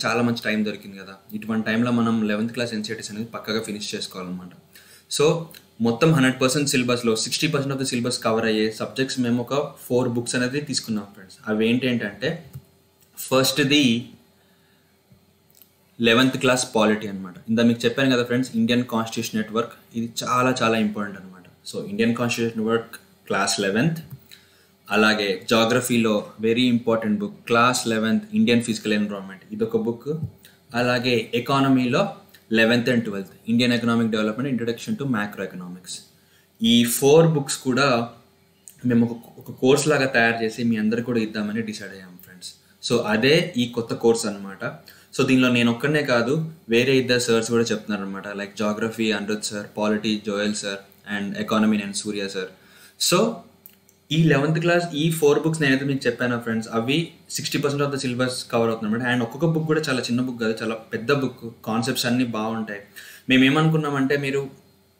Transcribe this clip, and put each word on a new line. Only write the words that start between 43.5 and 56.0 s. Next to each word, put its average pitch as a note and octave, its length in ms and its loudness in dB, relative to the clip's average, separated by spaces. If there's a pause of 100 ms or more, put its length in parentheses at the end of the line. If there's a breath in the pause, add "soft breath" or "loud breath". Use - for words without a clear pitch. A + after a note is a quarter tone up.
ఈ A#2+ 100 0
కొత్త - 260 -6
కోర్స్ A2+ 320 2
అనమాట. G2 400 -8 (500 loud breath)
So, C3 120 2
దీనిలో B2+ 300 4
నేను A#2+ 140 4
ఒక్కడినే D3 300 0
కాదు, C3 500 0 (180)
వేరే C3 280 4
ఇద్దరు B2 220 2
సర్స్ A2+ 320 0
కూడా A#2 120 4
చెప్తున్నారన్నమాట. G2 640 -6 (120)
Like, G2+ 220 -10
geography A2 560 -2
అనిరుద్ G#2 260 -4
సార్, G#2+ 240 -8 (100)
పాలిటీ G#2+ 480 0
జోయల్ G#2 300 -2
సార్, G2 260 -8 (340)
and G2+ 280 -6
ఎకానమీ G#2+ 340 2
నేను G2+ 160 -6
సూర్య G2+ 420 -6
సార్. F#2 160 -6 (580 loud breath)
So, F3+ 100 4 (920)
ఈ D#3+ 200 4
లెవెన్త్ D3+ 280 2
క్లాస్ E3+ 360 0
ఈ D#3+ 160 0
ఫోర్ D3 320 4
బుక్స్ D#3 180 0
నేనైతే C3+ 240 2
మీకు C3+ 220 -2